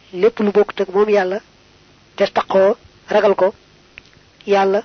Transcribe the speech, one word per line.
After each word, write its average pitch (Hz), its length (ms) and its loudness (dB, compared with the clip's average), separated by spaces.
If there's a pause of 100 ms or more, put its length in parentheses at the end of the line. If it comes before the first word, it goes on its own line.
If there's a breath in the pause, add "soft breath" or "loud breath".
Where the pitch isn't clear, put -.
(140)
lépp 190 260 0
lu 208 120 0
bokkut 208 300 0
ak 190 80 -4
moom 202 200 0
Yàlla, 196 300 0 (760)
te - 80 -2 (100)
taqoo 196 420 2 (340)
ragal 202 260 2
ko. 185 180 0 (920)
Yàlla 196 380 0